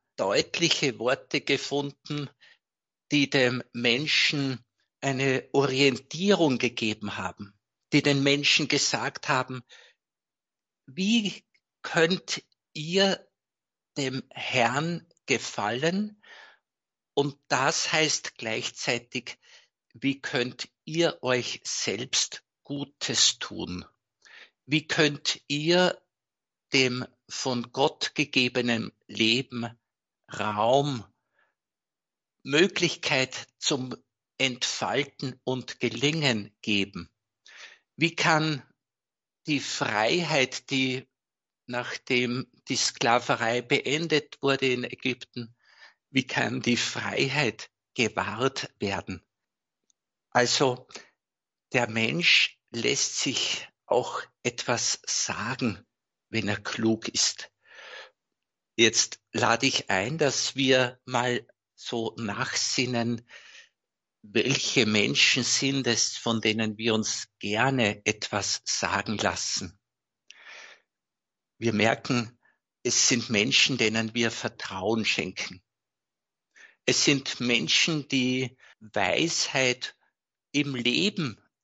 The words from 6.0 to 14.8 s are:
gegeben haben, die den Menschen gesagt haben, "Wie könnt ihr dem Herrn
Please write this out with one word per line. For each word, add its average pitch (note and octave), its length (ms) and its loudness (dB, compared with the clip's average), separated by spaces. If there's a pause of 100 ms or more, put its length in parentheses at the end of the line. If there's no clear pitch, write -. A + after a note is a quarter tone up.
gegeben A2 580 -2
haben, - 420 -10 (360)
die C#3+ 80 6
den C#3 200 4
Menschen C#3+ 460 2
gesagt C3 600 -2
haben, C3 340 -2 (1300)
"Wie G3 520 0 (380)
könnt - 600 0 (300)
ihr F3+ 520 0 (720)
dem C3 340 -4
Herrn C#3 760 0 (200)